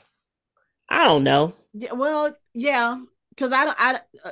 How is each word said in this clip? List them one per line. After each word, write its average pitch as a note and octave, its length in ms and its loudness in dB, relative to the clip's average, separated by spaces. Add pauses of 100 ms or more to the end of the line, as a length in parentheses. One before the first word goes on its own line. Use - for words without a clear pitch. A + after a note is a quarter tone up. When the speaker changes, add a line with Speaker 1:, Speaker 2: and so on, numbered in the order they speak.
(880)
Speaker 1:
I - 160 2
don't D#3 220 4
know. C#3+ 280 2 (200)
Speaker 2:
Yeah, G#3+ 200 -12
well, D4 400 -2 (200)
yeah, A#3+ 440 -2 (380)
'cause B3+ 160 -4
I C4+ 140 2
don't, D4+ 120 -4
I, B3 220 0 (240)
uh, F3+ 80 -14